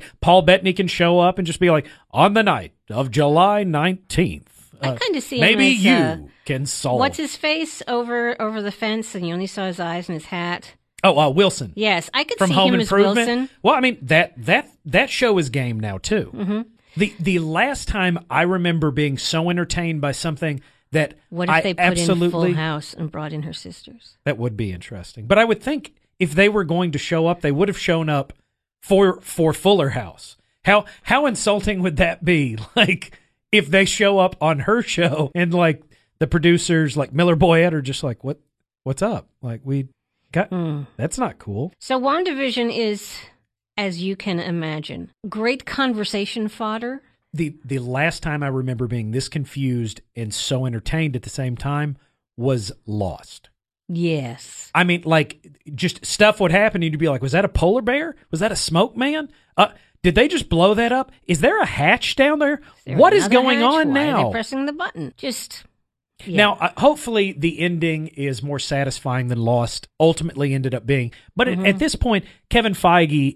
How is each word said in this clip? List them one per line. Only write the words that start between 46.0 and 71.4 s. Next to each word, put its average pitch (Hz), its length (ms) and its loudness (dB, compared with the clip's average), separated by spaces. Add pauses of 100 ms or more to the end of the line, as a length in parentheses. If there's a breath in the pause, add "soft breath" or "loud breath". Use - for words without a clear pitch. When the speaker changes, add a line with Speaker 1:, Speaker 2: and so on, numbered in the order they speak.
Speaker 2:
fodder. 226 540 -8 (320)
Speaker 1:
The, 151 300 -6
the 131 160 -6
last 127 440 -4
time 147 200 -4
I 139 40 -2
remember 127 400 -4
being 110 240 -6
this 123 180 -4
confused 127 720 -4 (140)
and 110 180 -8
so 131 320 -4
entertained 131 500 -2
at 120 80 -8
the 117 60 -14
same 127 260 -6
time 143 420 -4 (400)
was 120 340 -2 (140)
Lost. - 640 -8 (380)
Speaker 2:
Yes. 160 840 -6
Speaker 1:
I 170 100 4
mean, 175 220 0
like, 156 400 0 (300)
just - 300 -4
stuff 208 340 4
would 180 120 2
happen 202 300 2
and 160 100 0
you'd 151 80 -4
be 160 100 0
like, 131 120 -2
"Was 131 120 -4
that 196 120 4
a - 40 -2
polar 202 320 2
bear? 277 340 -2 (160 soft breath)
Was 160 80 -4
that 214 120 0
a - 40 -6
smoke 202 400 0
man? 285 340 -2 (280 soft breath)
Uh, 208 120 6 (320 soft breath)
did 170 140 2
they 254 120 6
just 311 220 -4
blow 180 240 4
that 233 180 0
up? 254 200 -2 (160 soft breath)
Is 160 140 0
there 349 200 4
a 202 40 0
hatch 175 500 0
down 294 240 2
there? 294 160 0
Speaker 2:
Is - 300 -14
there 131 120 -6
Speaker 1:
What 339 160 8
is 381 120 4
Speaker 2:
another 247 180 4
Speaker 1:
going 254 160 2
Speaker 2:
hatch? 226 60 2
Speaker 1:
on 269 80 4
Speaker 2:
Why 311 80 2
are 285 240 2
they 294 60 0 (120)
Speaker 1:
now?" 220 80 0
Speaker 2:
pressing 262 340 -6
the 294 80 -6
button? 294 440 -10
Just, - 460 -12 (600)
yeah. 185 140 -6
Speaker 1:
Now, 208 180 6
uh, 170 220 -2
hopefully 226 560 2
the 147 260 -2
ending 160 480 -2
is 139 340 -6
more 143 180 -6
satisfying 131 680 -4
than 120 120 -2
Lost 117 500 0 (100)
ultimately 160 540 0
ended 131 200 -2
up 110 120 -6
being. 127 260 -2 (240 soft breath)
But 247 140 2